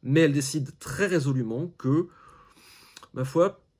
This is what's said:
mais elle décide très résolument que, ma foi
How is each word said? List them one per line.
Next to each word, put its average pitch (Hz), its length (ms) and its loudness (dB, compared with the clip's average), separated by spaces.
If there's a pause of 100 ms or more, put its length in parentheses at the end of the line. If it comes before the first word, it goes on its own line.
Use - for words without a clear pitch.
mais 139 160 4
elle 156 120 6
décide 139 460 -4
très 185 300 -4
résolument 139 680 -2
que, 156 300 0 (1080)
ma 131 100 -6
foi 170 400 0 (160)